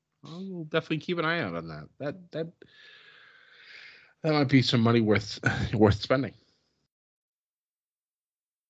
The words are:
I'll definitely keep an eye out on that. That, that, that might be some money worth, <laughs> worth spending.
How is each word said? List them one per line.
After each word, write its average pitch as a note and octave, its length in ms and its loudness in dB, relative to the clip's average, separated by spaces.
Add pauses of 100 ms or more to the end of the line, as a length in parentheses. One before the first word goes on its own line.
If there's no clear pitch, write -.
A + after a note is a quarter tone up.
(240)
I'll F3 400 -12
definitely D#3+ 340 -4
keep E3+ 200 -6
an E3 60 -2
eye E3 160 -2
out F#2+ 140 -6
on E2 140 -10
that. D#2+ 200 -14 (100)
That, C3+ 340 -12
that, E3 140 -8 (1800)
that D#3 100 0
might C#3+ 160 2
be C3 140 6
some A#2 180 2
money A#2 200 4
worth, G#2 380 0 (200)
<laughs> A#2+ 160 -4
worth G2+ 260 6
spending. C3 320 -2 (2250)